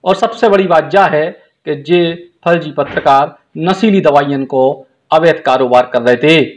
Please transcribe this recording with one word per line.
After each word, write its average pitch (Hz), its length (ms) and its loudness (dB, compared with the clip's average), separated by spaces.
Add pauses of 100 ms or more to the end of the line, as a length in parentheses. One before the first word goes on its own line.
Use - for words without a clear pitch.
और 185 100 0
सबसे 226 340 -2
बड़ी 196 180 2
बात 160 280 0
यह 196 100 4
है 156 260 -2 (340)
कि 143 180 -8
जे 170 480 -2 (140)
फर्जी 160 280 -2
पत्रकार 139 640 -2 (180)
नशीली 190 440 0
दवाइयों 143 440 0
को 135 420 -2 (260)
अवैध 160 340 2
कारोबार 127 460 2
कर 120 100 -2
रहे 120 140 2
थे। 147 400 2